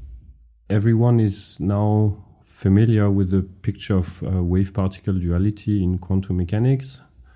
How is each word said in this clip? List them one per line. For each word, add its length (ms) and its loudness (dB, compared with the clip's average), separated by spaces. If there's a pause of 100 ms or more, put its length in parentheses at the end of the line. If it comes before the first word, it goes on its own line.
(680)
everyone 500 2
is 400 -2
now 640 0 (220)
familiar 640 4
with 200 0
the 100 2
picture 560 -4
of, 260 -4
uh, 180 -2
wave-particle 800 -2
duality 640 0
in 140 0
quantum 400 -2
mechanics. 640 -2 (340)